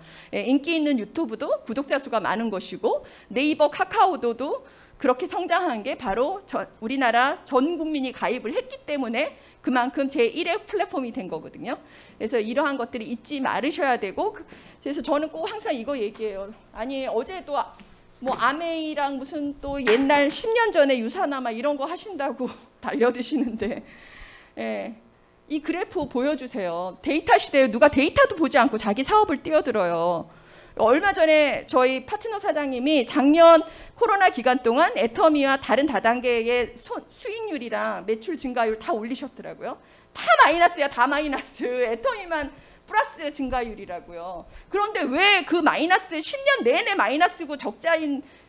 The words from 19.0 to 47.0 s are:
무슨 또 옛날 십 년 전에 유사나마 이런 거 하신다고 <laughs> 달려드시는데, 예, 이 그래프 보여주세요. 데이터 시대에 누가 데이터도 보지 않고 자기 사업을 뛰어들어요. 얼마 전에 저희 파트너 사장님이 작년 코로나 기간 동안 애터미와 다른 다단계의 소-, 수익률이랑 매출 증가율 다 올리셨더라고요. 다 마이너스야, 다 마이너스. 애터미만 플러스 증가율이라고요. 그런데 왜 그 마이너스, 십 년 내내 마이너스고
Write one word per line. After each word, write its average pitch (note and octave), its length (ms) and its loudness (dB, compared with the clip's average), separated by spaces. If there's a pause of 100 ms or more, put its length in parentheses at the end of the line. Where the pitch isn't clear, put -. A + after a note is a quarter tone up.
무슨 C#4+ 420 -8
또 C#4 260 -6
옛날 C#4 460 4
십 A4+ 220 -2
년 A4+ 180 2
전에 C#4 260 4
유사나마 C4 540 -4
이런 C4 240 -2
거 C4+ 100 -6
하신다고 D4+ 640 -6 (140)
<laughs> - 160 -20
달려드시는데, A#3 1040 -2 (760)
예, G#3+ 380 -8 (540)
이 D4+ 120 -2
그래프 E4+ 460 -4
보여주세요. G#3+ 920 -4
데이터 E4+ 360 4
시대에 C4+ 320 6
누가 A#3+ 200 6
데이터도 F#4+ 480 4
보지 D4 200 2
않고 A3+ 200 4
자기 A3 260 0
사업을 G#4 400 4
뛰어들어요. F3 840 0 (500)
얼마 D#4 320 6
전에 D4+ 540 4
저희 B3+ 400 2
파트너 G#4+ 320 -6
사장님이 C#4+ 720 0
작년 D#4+ 560 8 (320)
코로나 G4+ 340 4
기간 B3+ 320 0
동안 D#4 340 2
애터미와 C4+ 640 2
다른 C4+ 300 0
다단계의 A#3+ 880 0
소-, - 340 -10
수익률이랑 A3+ 960 -6
매출 A3 320 -4
증가율 A#3 400 -2
다 E4+ 160 -4
올리셨더라고요. A3 840 -10 (360)
다 - 100 -12 (200)
마이너스야, E4+ 460 4
다 A#3+ 180 2
마이너스. C#4+ 580 -4
애터미만 C#4+ 840 -4 (340)
플러스 E4 480 -2
증가율이라고요. G3 1120 -8 (240)
그런데 G#4 320 -2
왜 F4 440 2
그 - 100 -2
마이너스, D#4 640 0
십 C5+ 240 -6
년 C#5 180 2
내내 F#4+ 300 2
마이너스고 D4 640 0